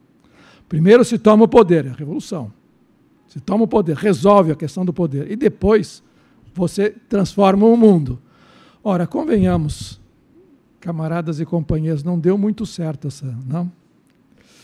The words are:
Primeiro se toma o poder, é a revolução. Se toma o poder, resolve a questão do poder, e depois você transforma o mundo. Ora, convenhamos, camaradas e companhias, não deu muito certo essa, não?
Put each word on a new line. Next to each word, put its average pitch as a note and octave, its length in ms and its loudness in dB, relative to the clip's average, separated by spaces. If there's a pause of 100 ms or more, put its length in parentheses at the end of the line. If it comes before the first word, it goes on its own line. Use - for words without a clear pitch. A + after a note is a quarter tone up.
(720)
Primeiro G3 320 6
se - 160 -2
toma G#3+ 240 6
o A3 60 4
poder, F3 360 4
é C3+ 40 -8
a B2 40 -12
revolução. D3+ 560 -10 (800)
Se - 140 -18
toma G#3+ 240 0
o - 20 -2
poder, E3+ 300 0
resolve F#3 560 2
a - 20 -6
questão F3 300 -8
do E3+ 80 -4
poder, C#3+ 360 -4
e G#3+ 60 -8
depois G#3+ 680 0 (540)
você G3 360 -2 (180)
transforma G3 560 2
o A3+ 100 6
mundo. E3+ 420 4 (640)
Ora, F3+ 240 -2
convenhamos, F#3 920 -2 (800)
camaradas D#3+ 600 -6
e D#3 40 -4
companhias, D#3 600 -4
não F3 120 -2
deu F3+ 200 0
muito G#3+ 280 -4
certo D#3 440 -8
essa, C3 360 -12
não? E3+ 240 -6 (960)